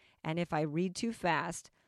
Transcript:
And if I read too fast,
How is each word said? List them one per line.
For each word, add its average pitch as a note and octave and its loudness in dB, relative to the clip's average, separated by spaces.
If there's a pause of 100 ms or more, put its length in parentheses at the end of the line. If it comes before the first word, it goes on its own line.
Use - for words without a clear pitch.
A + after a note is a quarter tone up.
(240)
And D#3+ -2
if F3 -2
I D#3 2
read E3 0
too A#3 -2
fast, E3+ 0 (180)